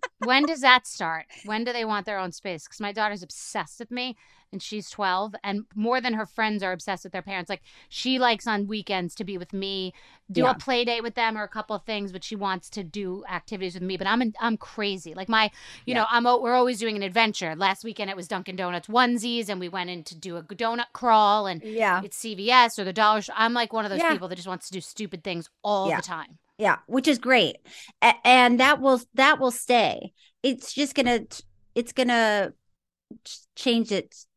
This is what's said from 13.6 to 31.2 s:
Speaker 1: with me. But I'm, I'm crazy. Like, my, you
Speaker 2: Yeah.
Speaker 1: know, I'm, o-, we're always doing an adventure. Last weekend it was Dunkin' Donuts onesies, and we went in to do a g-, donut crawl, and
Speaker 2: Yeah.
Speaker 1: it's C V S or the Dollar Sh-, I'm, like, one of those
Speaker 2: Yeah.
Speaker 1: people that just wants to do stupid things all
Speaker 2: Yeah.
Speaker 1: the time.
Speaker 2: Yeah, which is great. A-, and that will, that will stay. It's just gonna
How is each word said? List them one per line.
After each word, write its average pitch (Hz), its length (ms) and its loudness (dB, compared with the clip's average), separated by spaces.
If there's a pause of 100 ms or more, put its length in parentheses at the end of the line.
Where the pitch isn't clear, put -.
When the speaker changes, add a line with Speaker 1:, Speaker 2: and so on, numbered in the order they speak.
Speaker 1:
with 185 100 -8
me. 185 120 -4
But 185 120 -2
I'm, 226 320 2
I'm 226 160 0
crazy. 190 580 -6
Like, 185 140 -10
my, 220 160 4 (420)
you 247 80 -2
Speaker 2:
Yeah. 240 60 2
Speaker 1:
know, 220 100 2
I'm, 240 160 4
o-, 247 140 6
we're 247 140 2
always 247 260 4
doing 220 160 -2
an 202 60 -4
adventure. 196 540 0
Last 190 280 0
weekend 208 260 -8
it 196 60 -6
was 180 120 -10
Dunkin' 185 280 -6
Donuts 180 320 -4
onesies, 233 600 2
and 196 120 -4
we 180 80 -8
went 180 200 -6
in 175 160 -10
to - 120 -16
do 170 200 -10
a 165 60 -10
g-, 175 140 -14
donut 233 360 -2
crawl, 214 540 4
and 175 180 -4
Speaker 2:
Yeah. 214 400 0
Speaker 1:
it's 185 120 -12
C 226 180 -8
V 202 160 -2
S 240 280 6
or 208 60 -4
the 185 80 -4
Dollar 214 300 4
Sh-, - 120 -10
I'm, 226 200 2
like, 240 180 -2
one 220 140 -2
of 202 40 -6
those 196 100 -2
Speaker 2:
Yeah. 330 120 2
Speaker 1:
people 185 160 -4
that 180 80 -8
just 180 120 -14
wants 180 180 -8
to - 60 -14
do 185 80 -8
stupid 185 440 -12
things 170 240 -6 (140)
all 202 260 0
Speaker 2:
Yeah. 160 80 0
Speaker 1:
the 180 60 -4
time. 165 360 -12 (200)
Speaker 2:
Yeah, 196 200 4 (100)
which 262 200 0
is 277 100 4
great. 240 380 4 (460)
A-, - 120 6 (100)
and 247 360 8
that 269 200 4
will, 262 200 4 (140)
that 285 240 4
will 254 140 0
stay. 220 600 0 (300)
It's - 320 -2
just 277 200 -2
gonna 240 260 2